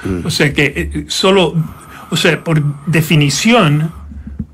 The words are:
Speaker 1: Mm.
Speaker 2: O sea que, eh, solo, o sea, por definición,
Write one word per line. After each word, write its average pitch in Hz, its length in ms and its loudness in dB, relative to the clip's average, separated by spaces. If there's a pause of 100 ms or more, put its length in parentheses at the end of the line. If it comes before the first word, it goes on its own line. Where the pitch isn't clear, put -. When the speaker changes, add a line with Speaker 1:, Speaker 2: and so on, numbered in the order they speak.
Speaker 1:
Mm. 90 200 -2
Speaker 2:
O 175 60 -4
sea 147 220 2
que, 147 120 2 (280)
eh, 151 160 -6
solo, 190 440 2 (560)
o 180 60 -4
sea, 156 260 0
por 151 220 0 (220)
definición, 156 1040 2 (640)